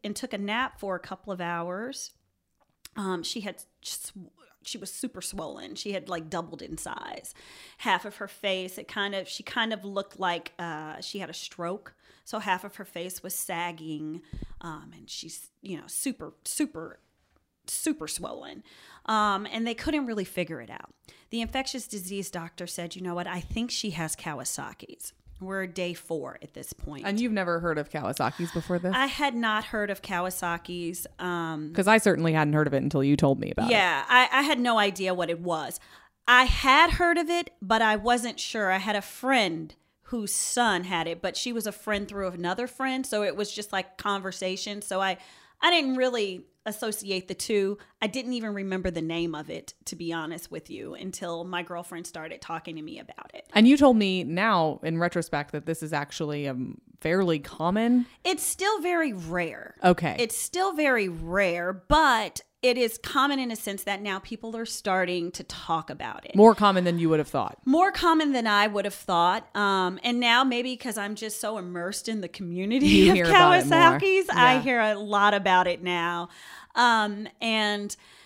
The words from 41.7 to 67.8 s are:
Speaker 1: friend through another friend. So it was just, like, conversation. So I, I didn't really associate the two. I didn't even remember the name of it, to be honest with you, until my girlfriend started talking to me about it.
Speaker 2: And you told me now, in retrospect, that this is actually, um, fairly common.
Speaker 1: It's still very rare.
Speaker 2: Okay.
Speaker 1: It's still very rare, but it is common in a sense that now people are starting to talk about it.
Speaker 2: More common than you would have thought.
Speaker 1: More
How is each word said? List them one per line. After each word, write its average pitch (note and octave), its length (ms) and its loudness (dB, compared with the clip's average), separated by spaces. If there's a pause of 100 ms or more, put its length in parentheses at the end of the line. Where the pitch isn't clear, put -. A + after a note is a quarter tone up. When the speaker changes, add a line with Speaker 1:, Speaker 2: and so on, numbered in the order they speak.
Speaker 1:
friend G3+ 360 -4
through G3+ 200 -6
another F3+ 380 -4
friend. C4 400 -4
So G#3 160 -2
it F3+ 140 -2
was G#3 160 -4
just, G#3 200 -10
like, F#3 260 -6
conversation. F#3+ 840 -6
So F#3+ 220 -4
I, F#3+ 160 -2 (420)
I E4+ 100 4
didn't C#4 260 2
really A#3 500 -2 (180)
associate G#3 640 -6
the F#3 60 -6
two. G3+ 440 0 (240)
I G#3+ 60 -2
didn't B3 240 -4
even A3+ 200 -4
remember F#3+ 380 -4
the E3 120 -6
name E3 340 -4
of D3+ 140 -10
it, - 240 -12 (100)
to - 100 -10
be E3 180 -8
honest E3 380 -8
with E3 180 -12
you, - 260 -12
until F3 500 -8
my F3+ 180 -6
girlfriend E3+ 460 -12
started D#3+ 320 -12
talking E3 340 -10
to D#3 80 -12
me - 160 -14
about - 360 -18
it. - 180 -20
Speaker 2:
And A3+ 160 10
you C#4+ 80 10
told C4+ 200 10
me F#3+ 280 4
now, E3+ 580 2
in E3 160 0
retrospect, E3 540 0
that D3 140 -8
this E3 160 -4
is D#3 100 -6
actually, D3 560 -4
um, B2+ 320 -6 (200)
fairly E3+ 380 2
common. A3+ 680 2 (180)
Speaker 1:
It's F#4 180 0
still G4+ 380 0
very E4 320 0
rare. E3+ 720 -6
Speaker 2:
Okay. F3 340 4
Speaker 1:
It's A#3 180 -2
still F#4 360 -2
very C4 360 2
rare, F3 640 0
but A#3 680 2 (220)
it B3 160 4
is A#3 200 0
common C#4 400 0
in A#3+ 140 -4
a A3 40 -6
sense G3 280 -8
that G3 180 -4
now G3 160 -4
people A3+ 380 -10
are A3+ 100 -6
starting F3+ 640 0
to - 140 -12
talk - 440 -6
about C3 360 -10
it. - 100 -14
Speaker 2:
More G#3+ 200 12
common F#3+ 280 4
than F3 160 2
you E3 120 2
would D#3 100 4
have C#3+ 80 -2
thought. - 360 -2
Speaker 1:
More E4+ 280 4